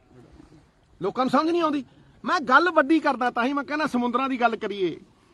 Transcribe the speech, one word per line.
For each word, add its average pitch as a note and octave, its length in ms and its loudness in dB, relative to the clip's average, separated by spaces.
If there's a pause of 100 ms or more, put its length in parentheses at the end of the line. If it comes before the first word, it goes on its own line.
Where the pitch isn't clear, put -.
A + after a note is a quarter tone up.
(1000)
ਲੋਕਾਂ G3+ 240 -2
ਨੂੰ B3+ 60 -2
ਸਮਝ D#4 200 0
ਨਹੀਂ E4+ 120 0
ਆਉਂਦੀ। D4 220 -2 (400)
ਮੈਂ E4 140 0 (100)
ਗੱਲ D#4 220 6
ਵੱਡੀ D#4+ 300 4
ਕਰਦਾ, B3+ 300 0
ਤਾਂ A#3 160 -2
ਹੀ C#4+ 60 0
ਮੈਂ C#4+ 120 -2
ਕਹਿੰਦਾ D4+ 220 -4
ਸਮੁੰਦਰਾਂ B3 420 0
ਦੀ C4 120 -2
ਗੱਲ A#3 160 2
ਕਰੀਏ, G3 420 -4 (360)